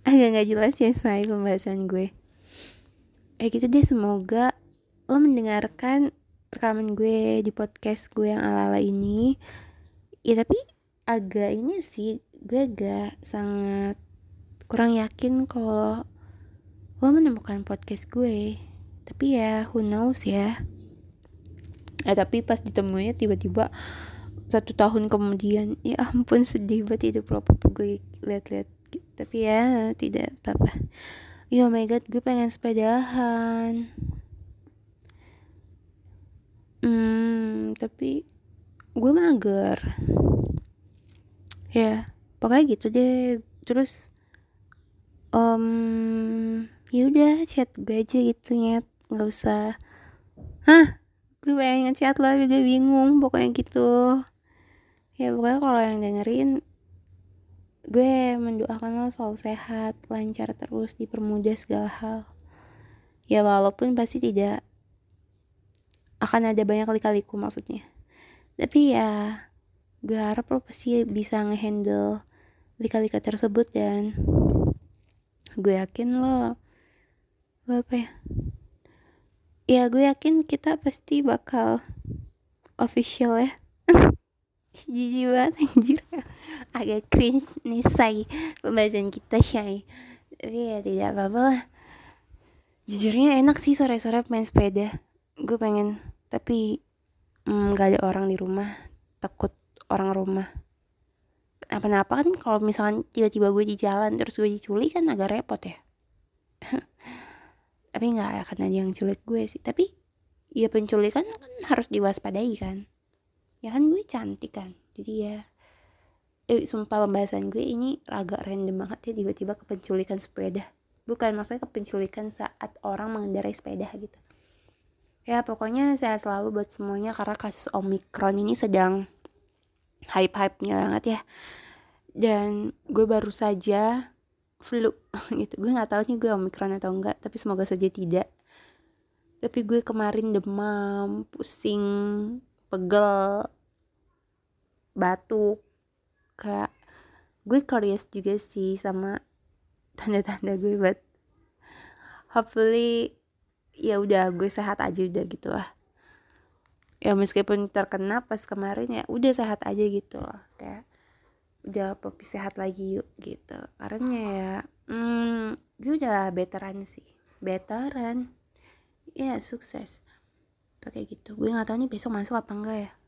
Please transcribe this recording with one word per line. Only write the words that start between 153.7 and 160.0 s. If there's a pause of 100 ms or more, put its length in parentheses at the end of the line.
ya
udah,
gue
sehat
aja
udah
gitu
lah. (1300)
Ya,
meskipun
terkena
pas
kemarin,
ya
udah
sehat
aja
gitu